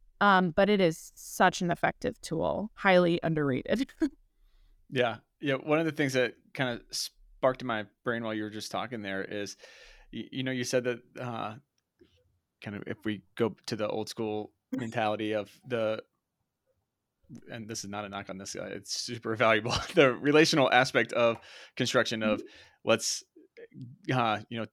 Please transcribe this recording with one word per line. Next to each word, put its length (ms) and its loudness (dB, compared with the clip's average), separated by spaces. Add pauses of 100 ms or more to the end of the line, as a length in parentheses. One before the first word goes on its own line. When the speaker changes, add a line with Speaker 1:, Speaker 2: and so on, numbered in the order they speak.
(220)
Speaker 1:
Um, 280 6
but 180 4
it 120 4
is 340 0
such 480 2
an 80 0
effective 500 -4
tool, 540 -4
highly 480 4
underrated. 640 -2 (140)
<laughs> 100 0 (840)
Speaker 2:
Yeah. 260 0 (220)
Yeah. 140 -2
One 240 0
of 80 0
the 60 -2
things 220 -2
that 200 0 (180)
kinda 280 -4 (100)
sparked 680 -2
in 80 -8
my 180 -4 (180)
brain 200 -4
while 100 -4
you 80 -4
were 80 -6
just 220 -10
talking 300 -6
there 200 -4
is, 340 -8 (560)
y-, 200 -10
you 100 -6
know, 80 -4
you 140 -4
said 180 0
that, 160 -4 (220)
uh, 340 -8 (1040)
kind 160 -10
of 120 -10
if 160 -10
we 180 -4 (140)
go 180 0 (120)
to 100 -6
the 120 -2
old 200 -4
school 440 -6 (100)
Speaker 1:
<laughs> 100 -20
Speaker 2:
mentality 600 -2
of 160 -4 (160)
the, 380 -4 (1500)
and 180 -12
this 160 -10
is 60 -12
not 140 -6
a 40 -10
knock 220 -10
on 80 -12
this 160 -12
guy, 120 -10
it's 340 -12
super 360 -6
valuable, 380 4 (100)
<laughs> 100 -10
the 200 8
relational 580 6
aspect 400 4
of 260 2 (380)
construction 460 0
of 180 2
Speaker 1:
Mm-hmm. 80 -14 (360)
Speaker 2:
let's, 380 0 (880)
uh, 260 0 (100)
you 100 -8
know, 140 -6